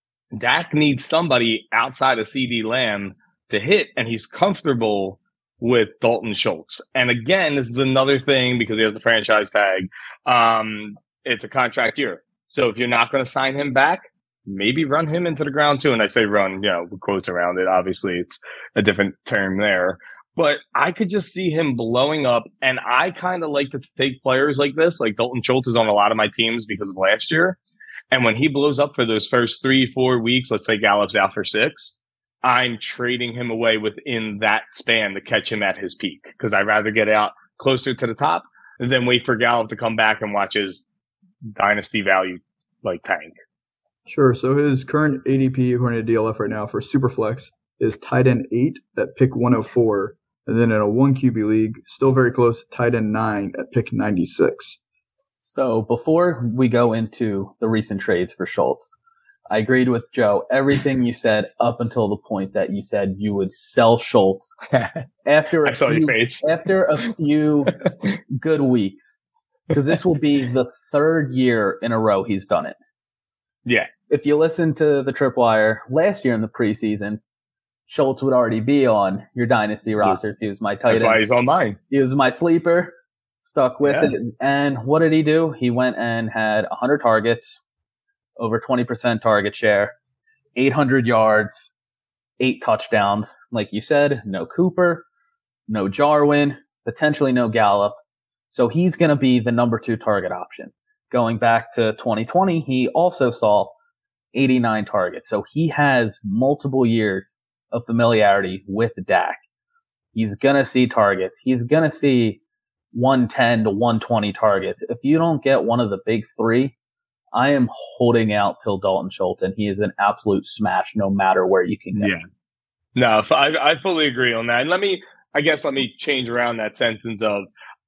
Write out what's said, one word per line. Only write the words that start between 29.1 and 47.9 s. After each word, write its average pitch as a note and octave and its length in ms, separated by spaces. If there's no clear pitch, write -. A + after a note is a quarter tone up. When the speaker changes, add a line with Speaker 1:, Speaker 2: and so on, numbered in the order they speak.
Speaker 1:
first A#2+ 360
three, C3 280
four B2+ 300
weeks, B2 300
let's G#2+ 160
say A2 100
Gallup's G#2 380
out G2 180
for G#2 100
six, - 560
I'm B2 360
trading A#2+ 540
him A#2+ 160
away A2+ 280
within G#2+ 640
that G#2+ 200
span G#2+ 440
to G2 60
catch - 300
him G#2+ 120
at F#2+ 140
his F#2+ 180
peak. - 260
'Cause G#2+ 140
I'd G2+ 140
rather G#2+ 240
get G#2+ 180
out G#2+ 220
closer C3 380
to B2 120
the A2+ 60
top D#3+ 300
than B2 280
wait B2 180
for B2 100
Gallup A#2 340
to A2 60
come A2+ 200
back A2 260
and G#2 120
watch G2+ 200
his G2 320
dynasty G#2 480
value, F#2+ 360
like, F2+ 200
tank. E2 300
Speaker 2:
Sure. C3 300
So C3 200
his C#3+ 280
current D3 420
A C3+ 120
D C3 120
P, B2+ 240
according A#2+ 260
to A2 40
D A2+ 120
L A2 140
F A2 100
right G#2 100
now G#2+ 180
for G2+ 120
Superflex, B2 720
is A2 180